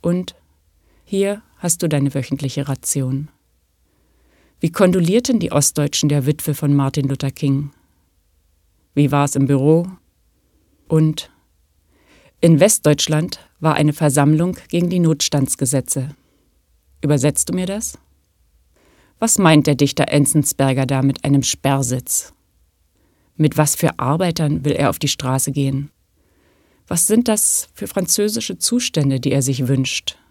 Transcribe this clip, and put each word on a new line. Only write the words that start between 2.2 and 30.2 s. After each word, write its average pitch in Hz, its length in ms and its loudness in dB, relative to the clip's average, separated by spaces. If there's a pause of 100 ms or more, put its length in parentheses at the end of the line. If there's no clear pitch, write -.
Ration." 135 600 -4 (1300)
Wie 165 100 -2
kondolierten 190 720 2
die 175 100 -4
Ostdeutschen 147 580 0
der 143 160 0
Witwe 147 300 -2
von 143 180 0
Martin 135 360 0
Luther 135 240 -4
King? 139 400 -2 (1200)
Wie 143 160 4
war 143 140 2
es 143 100 -4
im 139 120 2
Büro? 147 420 2 (1000)
Und 156 460 0 (1080)
in 165 200 6
Westdeutschland 156 800 2 (180)
war 156 160 0
eine 151 180 2
Versammlung 151 640 2 (120)
gegen 175 200 0
die 180 120 0
Notstandsgesetze. 143 1120 -2 (840)
Übersetzt 143 480 0
du 175 60 -4
mir 180 120 -4
das? 202 320 -8 (1200)
Was 226 200 0
meint 160 280 6
der 151 80 4
Dichter 139 380 0
Enzensberger 135 720 0
da 131 160 0
mit 135 220 0
einem 139 180 2
Sperrsitz? 131 920 -2 (1000)
Mit 151 220 2
was 151 180 2
für - 240 -2
Arbeitern 156 680 -2
will 147 80 0
er 139 180 0
auf - 80 -6
die 147 100 -2
Straße 135 440 -2
gehen? 139 380 -2 (960)
Was - 200 -2
sind 220 220 2
das - 440 -2
für - 140 -10
französische 208 720 -4
Zustände, 143 640 -2
die 131 120 -2
er 139 80 2
sich 127 280 -2
wünscht? - 500 -4 (120)